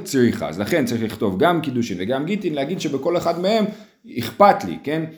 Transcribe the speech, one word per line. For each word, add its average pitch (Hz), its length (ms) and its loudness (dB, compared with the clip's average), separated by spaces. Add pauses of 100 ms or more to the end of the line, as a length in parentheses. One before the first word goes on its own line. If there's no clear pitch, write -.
צריכה. 117 440 2
אז 80 120 -6
לכן 135 240 2
צריך 117 180 -2
לכתוב 104 360 -2
גם 165 220 4
קידושין 117 400 -2
וגם 131 240 -2
גיטין, 175 300 -4
להגיד 147 260 -4
שבכל 139 360 -2
אחד 170 240 0
מהם 208 240 2 (540)
אכפת - 460 4
לי, 80 200 -6
כן? 160 180 -2 (160)